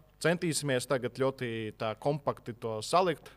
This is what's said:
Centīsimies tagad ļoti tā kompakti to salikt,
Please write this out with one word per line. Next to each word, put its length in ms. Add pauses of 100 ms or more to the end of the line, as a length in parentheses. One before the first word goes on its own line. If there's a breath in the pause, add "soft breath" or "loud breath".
(200)
Centīsimies 680
tagad 280
ļoti 640
tā 200
kompakti 640
to 220
salikt, 560